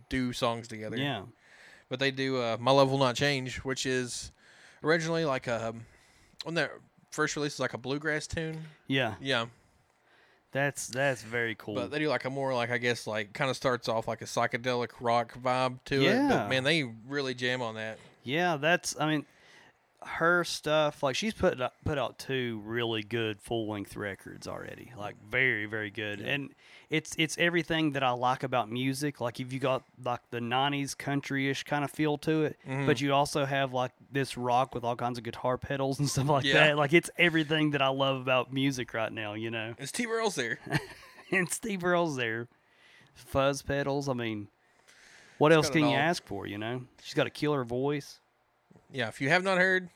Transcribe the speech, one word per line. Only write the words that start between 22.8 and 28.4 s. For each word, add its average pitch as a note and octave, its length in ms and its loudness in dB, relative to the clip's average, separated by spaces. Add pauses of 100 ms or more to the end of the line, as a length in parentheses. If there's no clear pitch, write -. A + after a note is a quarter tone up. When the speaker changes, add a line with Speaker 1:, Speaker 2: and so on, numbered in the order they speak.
Speaker 2:
good A2 380 -2
full-length G#2+ 560 -4
records G2 500 -8
already. F2+ 500 -10
Like, G2+ 200 -10 (120)
very, A#2+ 380 2
very G#2+ 240 -6
good. G#2 300 -6
Speaker 1:
Yeah. A2+ 80 -8
Speaker 2:
And C#3 220 -4 (400)
it's, D3+ 280 -2
it's D#3 200 0
everything D#3+ 540 2
that C3+ 120 0
I B2 80 4
like B2+ 320 0